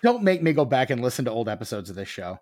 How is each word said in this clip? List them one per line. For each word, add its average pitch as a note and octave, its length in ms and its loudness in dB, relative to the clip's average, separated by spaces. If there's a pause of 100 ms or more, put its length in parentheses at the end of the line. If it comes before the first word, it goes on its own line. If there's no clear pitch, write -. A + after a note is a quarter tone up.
Don't A#3+ 220 4
make F#3 180 4
me D#3+ 120 4
go D3 120 4
back B2+ 240 2
and B2 120 -2
listen B2 240 -2
to A#2+ 60 -2
old A2+ 180 -2
episodes G#2 400 -6
of F#2 60 -12
this G2 120 -10
show. F#2 340 -10